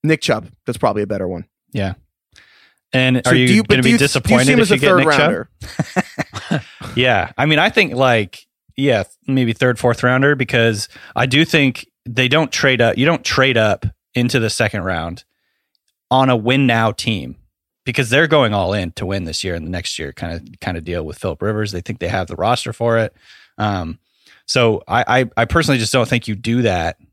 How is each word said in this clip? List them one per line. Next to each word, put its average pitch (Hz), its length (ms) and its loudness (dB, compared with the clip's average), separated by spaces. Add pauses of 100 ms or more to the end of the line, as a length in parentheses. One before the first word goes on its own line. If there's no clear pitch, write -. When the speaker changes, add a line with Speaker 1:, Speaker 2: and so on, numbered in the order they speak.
Speaker 1:
Nick 156 180 0
Chubb. - 280 -4 (180)
That's 123 120 -6
probably 107 240 0
a 101 40 -2
better 95 220 -4
one. 90 180 -8 (260)
Speaker 2:
Yeah. 98 220 -4 (960)
And 127 320 2
Speaker 1:
So 123 60 2
Speaker 2:
are 127 40 6
Speaker 1:
do 127 60 4
Speaker 2:
you 127 140 4
Speaker 1:
you, 220 80 4
but - 80 -2
Speaker 2:
gonna 131 120 4
Speaker 1:
do 123 40 2
Speaker 2:
be - 40 4
Speaker 1:
you, 233 80 4
do - 40 4
you 143 60 4
Speaker 2:
disappointed 123 380 2
Speaker 1:
see 143 60 4
him 247 60 4
Speaker 2:
if 233 40 4
Speaker 1:
as 202 100 2
a - 20 4
Speaker 2:
you 127 60 0
get 143 80 4
Speaker 1:
third 180 100 6
Speaker 2:
Nick 139 80 4
Speaker 1:
rounder? 147 440 2 (100)
Speaker 2:
Chubb? - 1040 -6
<laughs> - 60 -20 (240)
Yeah. 120 420 2
I 135 80 0
mean, 151 140 2
I 196 100 2
think, 202 240 -2
like, 120 540 0 (280)
yeah, 123 280 0 (240)
maybe 127 240 0
third, 123 260 0
fourth 120 240 0
rounder, 131 320 2
because 117 540 0 (260)
I 123 120 0
do 139 180 2
think 139 440 0 (160)
they 127 220 -2
don't 151 240 0
trade 127 300 2
up. 113 180 2
You 131 80 2
don't - 180 0
trade 131 320 2
up 107 300 0 (280)
into 123 260 0
the 110 100 -2
second 107 320 -2
round 85 400 -6 (880)
on 131 200 4
a 123 60 4
win 127 300 2
now 113 240 2
team 78 460 -6 (480)
because 120 260 -2
they're 147 160 4
going 139 260 4
all 95 200 0
in 92 200 -2
to - 140 -8
win 98 160 -4
this 80 220 -8
year 90 100 -4
and 82 100 -8
the 85 60 -10
next 90 300 -8
year 73 120 -10
kind 82 220 -10
of, - 260 -16
kind 90 160 -6
of 82 60 -10
deal 80 220 -6
with 76 120 -12
Phillip 82 240 -8
Rivers. 107 300 -4
They 90 100 -8
think 113 200 -10
they 85 80 -6
have 98 180 -4
the - 80 -12
roster 117 380 -2
for 117 260 -2
it. 110 160 -4 (420)
Um, 92 440 -6 (460)
so 117 420 2
I, 120 320 2
I, 123 160 -2
I 117 80 2
personally 143 340 0
just 110 140 -2
don't 120 160 0
think 120 180 -2
you 107 80 -4
do 117 280 -2
that 87 360 -2 (140)